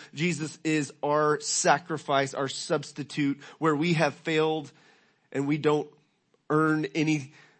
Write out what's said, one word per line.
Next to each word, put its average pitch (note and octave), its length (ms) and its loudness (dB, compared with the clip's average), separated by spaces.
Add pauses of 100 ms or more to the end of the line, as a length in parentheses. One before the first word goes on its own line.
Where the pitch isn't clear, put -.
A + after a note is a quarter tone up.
(140)
Jesus D3+ 500 -2
is D#3 300 -2 (100)
our D3+ 380 2
sacrifice, C#3+ 920 0
our C3+ 140 -2
substitute, C#3+ 920 -4 (200)
where D3+ 160 2
we E3+ 180 2
have D3+ 200 2
failed D#3 580 -2 (600)
and C#3 160 -4
we D3+ 100 0
don't D3 320 0 (600)
earn D#3 360 2 (100)
any D3+ 380 0 (260)